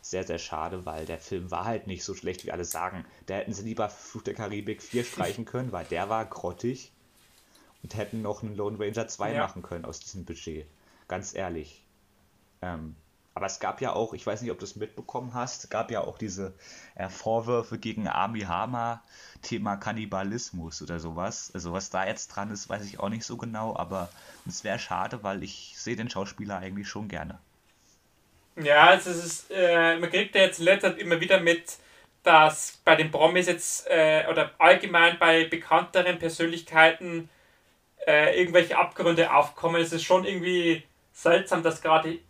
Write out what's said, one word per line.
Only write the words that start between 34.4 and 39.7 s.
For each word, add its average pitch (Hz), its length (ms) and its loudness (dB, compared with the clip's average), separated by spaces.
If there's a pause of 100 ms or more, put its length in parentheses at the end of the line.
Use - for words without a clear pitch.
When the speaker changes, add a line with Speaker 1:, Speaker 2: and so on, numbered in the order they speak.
Speaker 2:
allgemein 170 600 6
bei 165 260 6
bekannteren 175 760 2
Persönlichkeiten, 165 1120 2 (760)
äh, 151 320 4
irgendwelche 170 380 4
Abgründe 170 560 2
aufkommen. 165 480 2